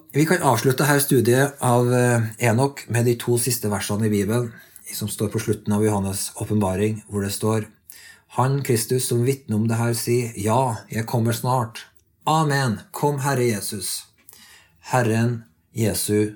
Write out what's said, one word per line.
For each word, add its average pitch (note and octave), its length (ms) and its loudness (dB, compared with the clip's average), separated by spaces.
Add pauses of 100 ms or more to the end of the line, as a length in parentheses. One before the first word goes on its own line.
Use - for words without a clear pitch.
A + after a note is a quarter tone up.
(140)
vi D3 160 2
kan F3 160 0
avslutte C3 400 2
her C#3+ 160 4
studiet C3 600 2
av, B2 260 4
eh, B2 380 2 (240)
Enok C3+ 420 0
med A#2+ 160 2
de A#2+ 80 2
to A#2+ 240 0
siste A2 300 -2
versene G2+ 340 -2
i G#2+ 80 2
Bibelen, A2+ 380 0 (420)
som A2 140 -6
står G#2 240 -4
på A2+ 80 -2
slutten - 340 -2
av G#2 80 2
Johannes' G2+ 540 0
åpenbaring, G#2 760 0
hvor G2+ 140 -2
det G2 80 -4
står: A2 340 -2 (720)
«Han, C3+ 260 2
Kristus, B2+ 440 0
som A#2+ 180 0
vitner C3+ 300 -2
om A2 120 2
det A#2 100 0
her, A#2 160 0
sier: A#2+ 420 -2
'Ja, A2+ 420 0 (120)
jeg A2+ 160 -4
kommer A2+ 280 0
snart. B2 520 -4 (420)
Amen. C#3+ 540 2 (100)
Kom, D3 280 -2
Herre C3 260 0
Jesus.' G#2 600 -4 (760)
Herren A#2 640 0 (280)
Jesu G#2 640 0